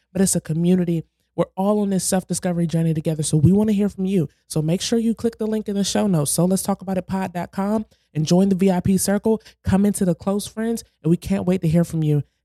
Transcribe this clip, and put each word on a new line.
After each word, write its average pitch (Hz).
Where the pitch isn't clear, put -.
but 190
it's 180
a 170
community. 170
We're 170
all 208
on 202
this 190
self-discovery 180
journey 165
together. 156
So -
we 156
wanna 214
hear 202
from 190
you. 190
So 156
make 165
sure -
you 226
click 233
the 220
link 220
in 208
the 202
show 208
notes, 160
so 165
let's 185
talk 196
about 185
it 180
pod 190
dot 170
com, 208
and 156
join 180
the 196
V 190
I 180
P 190
circle. 208
Come 190
into 202
the 175
Close 202
Friends, 226
and 156
we 175
can't 190
wait 180
to 170
hear 170
from 160
you. 147